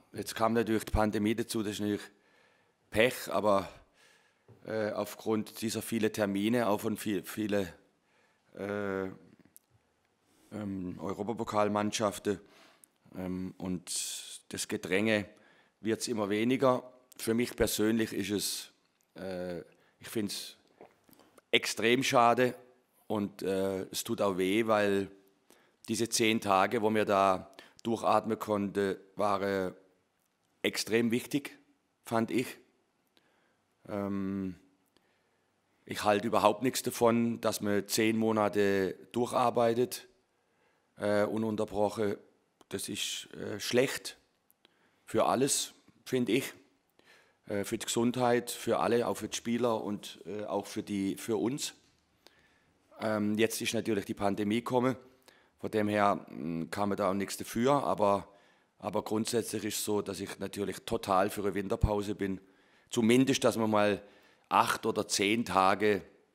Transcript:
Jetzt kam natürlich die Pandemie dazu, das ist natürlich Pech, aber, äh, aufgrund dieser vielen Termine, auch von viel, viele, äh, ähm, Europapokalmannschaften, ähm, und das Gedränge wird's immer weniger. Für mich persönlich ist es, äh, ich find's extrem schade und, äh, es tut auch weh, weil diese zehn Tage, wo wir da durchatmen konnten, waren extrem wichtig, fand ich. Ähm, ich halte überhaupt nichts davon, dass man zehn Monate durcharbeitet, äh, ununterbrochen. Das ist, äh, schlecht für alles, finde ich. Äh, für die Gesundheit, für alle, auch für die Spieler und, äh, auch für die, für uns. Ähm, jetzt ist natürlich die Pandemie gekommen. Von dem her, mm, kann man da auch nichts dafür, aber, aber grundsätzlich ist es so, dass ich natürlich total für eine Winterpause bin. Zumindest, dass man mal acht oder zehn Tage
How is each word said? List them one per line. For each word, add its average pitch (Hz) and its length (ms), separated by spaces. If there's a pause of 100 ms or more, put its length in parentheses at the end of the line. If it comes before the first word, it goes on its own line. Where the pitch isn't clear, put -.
(120)
Jetzt - 240
kam 113 180
natürlich 110 300
die - 80
Pandemie 107 420
dazu, 113 300
das 104 100
ist 92 60
natürlich 104 220 (880)
Pech, 117 420
aber, 98 380 (960)
äh, 107 260
aufgrund 104 680
dieser 110 200
vielen 107 300
Termine, 107 560
auch 104 140
von 107 160
viel, 98 260
viele, 101 500 (840)
äh, 101 480 (1500)
ähm, 98 480
Europapokalmannschaften, 104 1400 (760)
ähm, 92 420
und - 920
das - 180
Gedränge 104 580 (540)
wird's 110 300
immer 107 200
weniger. 123 540 (340)
Für - 160
mich 120 220
persönlich 110 560
ist 95 180
es, - 420 (440)
äh, - 440 (400)
ich - 100
find's - 480 (920)
extrem 120 540
schade 120 520 (520)
und, 101 340
äh, 95 420
es - 200
tut 113 180
auch 98 160
weh, 98 300
weil 101 420 (800)
diese 110 200
zehn 110 300
Tage, 104 420
wo 107 100
wir 107 140
da 98 480 (300)
durchatmen 107 560
konnten, 101 560 (200)
waren 98 580 (880)
extrem 107 500
wichtig, - 460 (460)
fand 113 280
ich. 123 160 (1400)
Ähm, 98 680 (1300)
ich - 200
halte 104 220
überhaupt 104 360
nichts 127 200
davon, 117 580
dass 110 180
man 104 280
zehn 110 280
Monate 104 800 (160)
durcharbeitet, 117 960 (880)
äh, 104 300
ununterbrochen. 104 880 (540)
Das - 180
ist, - 460
äh, 104 260
schlecht - 580 (880)
für 104 200
alles, 117 480 (320)
finde 127 260
ich. 131 220 (920)
Äh, 101 180
für 117 120
die - 80
Gesundheit, 120 680
für 107 280
alle, 110 260
auch 101 100
für 107 120
die - 80
Spieler 117 480
und, - 420
äh, 104 200
auch 98 200
für - 160
die, 98 360
für - 180
uns. 123 380 (1300)
Ähm, 107 360
jetzt 110 220
ist - 140
natürlich 101 320
die 107 80
Pandemie 101 460
gekommen. 127 360 (680)
Von - 80
dem 104 160
her, 104 280 (140)
mm, 80 420
kann 101 180
man 98 80
da 98 120
auch 92 40
nichts 98 240
dafür, 127 480
aber, 101 420 (520)
aber 101 220
grundsätzlich 110 600
ist 104 140
es - 80
so, 104 160
dass 90 180
ich 95 200
natürlich 95 400
total 101 500
für - 100
eine 98 140
Winterpause 104 640
bin. 95 260 (480)
Zumindest, 123 560
dass 110 100
man 113 140
mal 104 340 (460)
acht - 360
oder 107 220
zehn 107 380
Tage 95 560 (340)